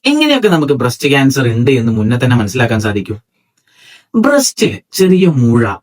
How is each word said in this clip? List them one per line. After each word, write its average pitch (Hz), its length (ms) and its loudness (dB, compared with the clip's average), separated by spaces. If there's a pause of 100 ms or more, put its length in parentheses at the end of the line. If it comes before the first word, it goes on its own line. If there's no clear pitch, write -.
എങ്ങനെയൊക്കെ 294 500 0
നമുക്ക് 143 180 0
ബ്രസ്റ്റ് 131 360 -2
ക്യാൻസർ 135 380 2
ഉണ്ട് 120 240 0
എന്ന് 117 200 0
മുന്നേ 110 320 -2
തന്നെ 123 180 2
മനസ്സിലാക്കാൻ 110 460 -2
സാധിക്കും? 104 320 -6 (960)
ബ്രസ്റ്റിൽ 262 580 0 (180)
ചെറിയ 185 360 2
മുഴ 117 560 0